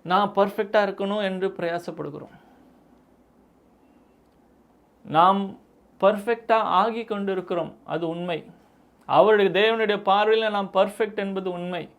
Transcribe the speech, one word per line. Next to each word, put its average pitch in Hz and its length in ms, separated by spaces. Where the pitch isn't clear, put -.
நான் 196 340
பர்ஃபெக்டா 208 500
இருக்கணும் 196 360
என்று 190 260
பிரயாசப்படுகிறோம். 170 880
நாம் 190 560
பர்ஃபெக்டா 214 520
ஆகி 214 500
கொண்டிருக்கிறோம், 190 800
அது 165 240
உண்மை. 170 380
அவருடைய, 196 460
தேவனுடைய 208 540
பார்வையில 220 440
நாம் 202 240
பர்ஃபெக்ட் 208 420
என்பது 190 360
உண்மை. 175 480